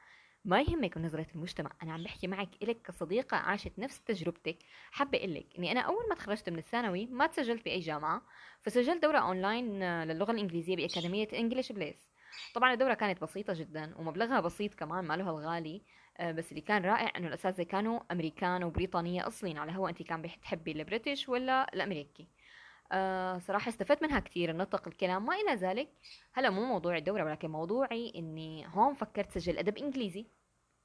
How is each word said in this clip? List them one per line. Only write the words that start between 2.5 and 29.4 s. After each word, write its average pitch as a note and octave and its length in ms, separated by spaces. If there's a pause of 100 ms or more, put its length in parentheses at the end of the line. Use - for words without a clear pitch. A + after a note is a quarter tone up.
إلك A3+ 200
كصديقة F#3+ 540
عاشت - 420
نفس B3 220
تجربتك. E3+ 580 (320)
حابة C#4 280
إقلك D#3+ 280 (120)
إني F3 140
أنا B3 80
أول A4 280
ما F#4+ 60
تخرجت G#3 360
من E3 80
الثانوي G#3+ 480
ما B3+ 200
تسجلت A#3 380
بأي - 160
جامعة، D#3 420 (400)
فسجلت B3 400
دورة D4+ 160
أونلاين، G3 640
آه، E3+ 220
للغة E3 280
الإنجليزية F3+ 440
بأكاديمية F3 560
إنجليش A#3 400
بليس. F3 380 (440)
طبعًا B3+ 180
الدورة A#3+ 220
كانت F#3+ 280
بسيطة F#3+ 320
جدًا D#3 420
ومبلغها G3+ 440
بسيط F3 340
كمان، E3+ 300
ما D#3 120
لها F#3 140
الغالي، D#3+ 520 (360)
آه، E3+ 140
بس E3 180
اللي D3 100
كان G#3 240
رائع A3 320
إنه E3+ 120
الأساتذة F3+ 340
كانوا G#3 380 (120)
أمريكان F3+ 520
وبريطانية F3 600
أصلين، F3 320
على D3+ 140
هو F#3 160
أنت E3+ 140
كان D#3+ 200
بتحبي E3+ 500
البريتش A3+ 560
ولا C4 460
الأمريكي. E3 540 (640)
آه، F#3 460
صراحة G3+ 300
استفدت A#3 340
منها C#4+ 180
كتير، E3+ 300
النطق، F3+ 380
الكلام، F#3 380
ما E4+ 80
إلى G4 200
ذلك. G3 340 (440)
هلا B3+ 180
مو G3 140
موضوع F3 320
الدورة، F3 280
ولكن D3+ 260
موضوعي A3+ 680
إني D#3+ 520
هون A3 260
فكرت G#3 440
سجل E3 200